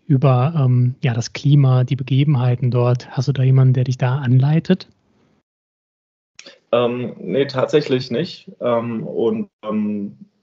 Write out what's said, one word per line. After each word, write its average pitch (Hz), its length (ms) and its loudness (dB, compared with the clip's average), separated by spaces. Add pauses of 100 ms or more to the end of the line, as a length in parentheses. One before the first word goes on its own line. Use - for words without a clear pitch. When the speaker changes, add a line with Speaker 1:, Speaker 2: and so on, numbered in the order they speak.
Speaker 1:
über, 131 480 2
ähm, 123 480 2
ja, 120 100 -2
das 117 180 -6
Klima, 135 520 4
die 127 100 -4
Begebenheiten 131 800 0
dort? 123 380 0
Hast 127 180 -4
du 143 40 0
da 131 120 -2
jemanden, 131 300 4
der 127 100 0
dich 127 140 -4
da 127 180 0
anleitet? 143 720 0 (1800)
Speaker 2:
Ähm, 123 480 -2
nee, 135 260 -2
tatsächlich 131 640 -2
nicht. 170 400 -8 (100)
Ähm, 117 440 -4
und, 110 460 -4 (120)
ähm, 104 540 -6 (260)